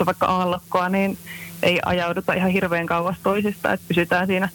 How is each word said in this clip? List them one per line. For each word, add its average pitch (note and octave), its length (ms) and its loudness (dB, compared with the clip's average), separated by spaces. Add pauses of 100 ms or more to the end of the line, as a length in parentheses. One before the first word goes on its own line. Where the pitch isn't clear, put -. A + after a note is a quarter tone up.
on F3+ 60 2
vaikka F#3 200 2
aallokkoa, F3+ 600 0
niin G3 300 0 (440)
ei F3 220 4
ajauduta F3+ 480 0
ihan F#3+ 180 2
hirveän F3 360 0
kauas E3+ 360 0
toisista. G3+ 500 0
Et F#3+ 160 -2
pysytään F3 380 0
siinä F#3 280 0